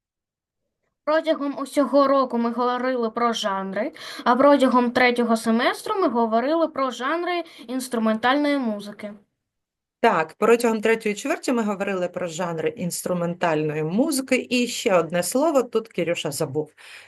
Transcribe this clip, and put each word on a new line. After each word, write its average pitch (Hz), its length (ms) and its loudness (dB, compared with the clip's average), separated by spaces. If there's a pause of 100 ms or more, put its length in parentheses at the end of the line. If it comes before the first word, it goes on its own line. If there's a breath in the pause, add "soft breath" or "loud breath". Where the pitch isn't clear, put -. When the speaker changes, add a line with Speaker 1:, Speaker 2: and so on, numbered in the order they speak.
(1040)
Speaker 1:
Протягом 294 540 0
усього 277 500 2
року 262 300 2
ми 233 140 0
говорили 247 580 -2
про 233 220 0
жанри, 196 600 -4 (320 loud breath)
а 240 120 4
протягом 247 540 6
третього 240 460 2
семестру 277 640 0
ми 370 80 2
говорили 240 600 0
про 269 220 -4
жанри 330 540 -4 (220 loud breath)
інструментальної 254 920 0
музики. 208 560 -8 (840)
Speaker 2:
Так, 165 380 2
протягом 226 420 4
третьої 220 340 0
чверті 277 380 -4
ми 233 100 0
говорили 196 460 -2
про 175 180 -6
жанри 165 420 -4
інструментальної 170 1160 -2
музики. 254 680 0
І 247 160 2
ще 233 280 -2
одне 170 280 2
слово, 277 400 2
тут 226 260 -4
Кирюша 170 420 -4
забув. 151 420 -4 (360 loud breath)